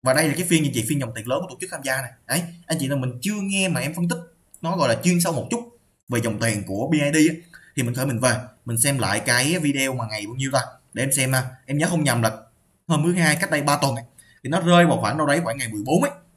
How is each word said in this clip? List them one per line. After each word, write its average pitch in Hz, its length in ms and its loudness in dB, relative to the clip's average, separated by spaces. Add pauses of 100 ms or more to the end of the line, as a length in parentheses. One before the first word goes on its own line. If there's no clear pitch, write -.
Và 131 100 0
đây 156 140 2
là 143 100 0
cái 175 120 -2
phiên 160 140 4
gì 135 100 0
chị? 117 160 0
Phiên 143 100 0
dòng 117 160 -6
tiền 110 120 -10
lớn 135 140 -2
của 180 80 -8
tổ - 120 -16
chức 185 100 -10
tham 156 120 -12
gia 135 180 -2
này. 127 100 -12 (160)
Đấy, 147 140 -2 (260)
anh 160 120 -2
chị 135 80 -2
nào 139 100 0
mình 127 240 -4
chưa 208 200 -4
nghe 196 260 0
mà 143 120 0
em 143 140 -4
phân 175 160 0
tích 247 100 -2 (420)
nó 170 140 -2
gọi 143 140 2
là - 140 2
chuyên 175 160 4
sâu 170 140 0
một 131 180 -4
chút 233 80 -2 (500)
về 123 140 0
dòng 107 160 -2
tiền 104 280 0
của 104 240 -4
B - 20 4
I 151 60 4
D 151 300 4
á, 165 60 -2 (400)
thì 135 80 0
mình 117 100 -2
thôi 131 120 -2
mình 120 140 -2
về, 120 160 4 (300)
mình 117 120 -2
xem 139 200 2
lại 104 220 0
cái 131 400 2
video 135 340 0
mà 117 160 -6
ngày 107 160 -8
bao 117 100 -10
nhiêu 135 180 -2
ta, 127 80 4 (320)
để 117 100 -2
em 139 100 -2
xem 131 200 0
ha. 127 100 0 (220)
Em 143 120 -2
nhớ 160 120 2
không 170 140 0
nhầm 117 180 2
là 113 100 2 (560)
hôm 156 160 2
thứ 175 100 4
Hai 160 280 4
cách 196 100 -2
đây 147 100 0
ba 143 200 2
tuần 135 140 0
ấy, 117 100 -10 (380)
thì 123 60 -8
nó 165 120 0
rơi 175 240 6
vào 139 160 4
khoảng 110 160 -2
đâu 151 100 0
đấy 151 160 2
khoảng - 140 -4
ngày 127 100 -8
mười 110 180 -6
bốn 170 180 2
ấy. 277 80 0 (260)